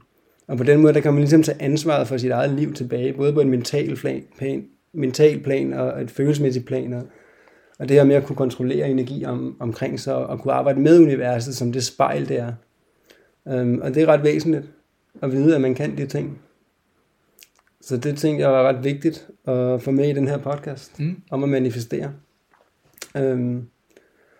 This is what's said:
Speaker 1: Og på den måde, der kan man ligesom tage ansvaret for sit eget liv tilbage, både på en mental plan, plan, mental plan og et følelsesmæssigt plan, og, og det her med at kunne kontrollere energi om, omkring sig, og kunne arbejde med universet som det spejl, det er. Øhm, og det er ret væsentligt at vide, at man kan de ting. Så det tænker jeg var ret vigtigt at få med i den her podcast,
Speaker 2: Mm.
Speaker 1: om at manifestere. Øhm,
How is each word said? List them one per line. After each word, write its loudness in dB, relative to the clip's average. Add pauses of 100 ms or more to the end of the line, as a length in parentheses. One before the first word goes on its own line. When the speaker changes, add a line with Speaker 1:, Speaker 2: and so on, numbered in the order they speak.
(460)
Speaker 1:
Og -8
på -2
den 6
måde, 6
der 2
kan 2
man 4
ligesom 6
tage -2
ansvaret 0
for -4
sit -2
eget 0
liv -2
tilbage, -4
både 0
på 2
en 4
mental -2
plan, -6 (160)
plan, -6 (280)
mental 2
plan -2
og -4
et -10
følelsesmæssigt 0
plan, -6
og, -8 (760)
og -8
det 6
her 8
med 6
at 2
kunne -8
kontrollere -2
energi -4
om, -8
omkring -6
sig, -4
og -6
kunne -2
arbejde 0
med 8
universet 2
som -2
det -4
spejl, -2
det -2
er. -6 (960)
Øhm, 0
og -4
det 4
er 4
ret 4
væsentligt 0 (580)
at -4
vide, 4
at 2
man 2
kan -6
de -4
ting. -8 (1400)
Så -6
det -4
tænker 0
jeg 4
var 4
ret -2
vigtigt -4 (180)
at 0
få -4
med 2
i 0
den -2
her -2
podcast, -10
Speaker 2:
Mm. -6 (140)
Speaker 1:
om -4
at 0
manifestere. -2 (1040)
Øhm, -2 (760)